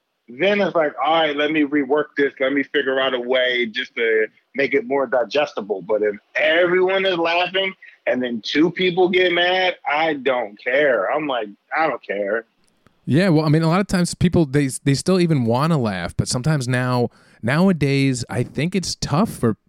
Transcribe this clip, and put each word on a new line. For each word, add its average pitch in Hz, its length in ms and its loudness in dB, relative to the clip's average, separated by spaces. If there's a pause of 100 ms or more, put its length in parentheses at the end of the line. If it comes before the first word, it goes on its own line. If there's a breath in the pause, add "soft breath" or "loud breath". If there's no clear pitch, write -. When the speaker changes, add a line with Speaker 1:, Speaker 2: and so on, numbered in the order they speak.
(280)
Speaker 1:
then 180 320 0
it's 175 160 0
like, 156 160 2 (140)
"All 156 160 2
right, 151 140 0
let 147 160 0
me 156 120 2
rework 143 420 0 (120)
this. 139 220 0
Let 135 140 0
me 139 100 0
figure 135 360 -2
out 135 140 0
a 123 60 -2
way 123 480 0
just 123 280 -8
to 113 300 2 (300 soft breath)
make 135 180 -2
it 120 140 0
more 139 180 0
digestible." 117 800 -2
But 107 180 0
if 104 140 0 (180)
everyone 180 720 2
is 185 120 0
laughing 180 560 -2 (340 loud breath)
and 123 160 0
then 117 180 -6
two 165 300 0
people 180 360 2
get 185 240 2
mad, 180 440 0 (120)
I 151 280 0
don't 123 460 -4
care. 127 500 2
I'm 151 160 -2
like, 120 200 -4 (300)
"I 160 100 0
don't 120 140 -4
care." 101 440 -4 (600)
Speaker 2:
Yeah, 175 220 2
well, 156 160 4
I 156 40 0
mean, 156 120 4
a 165 60 0
lot 175 140 2
of 202 60 -4
times 180 280 -2
people, 175 300 2
they, 139 220 0 (160)
they 139 120 4
still 180 240 0
even 160 260 2
wanna 139 320 2
laugh, 95 400 -4
but 104 100 -2
sometimes 131 400 -2
now, 127 420 0 (340 soft breath)
nowadays, 139 880 2
I 104 140 -4
think 156 320 -4
it's 185 200 -4
tough - 340 0
for 117 280 -2 (120)